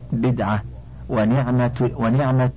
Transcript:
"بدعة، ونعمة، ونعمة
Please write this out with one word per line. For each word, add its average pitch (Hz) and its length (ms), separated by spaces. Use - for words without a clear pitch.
"بدعة، 113 500
ونعمة، 123 880
ونعمة 131 600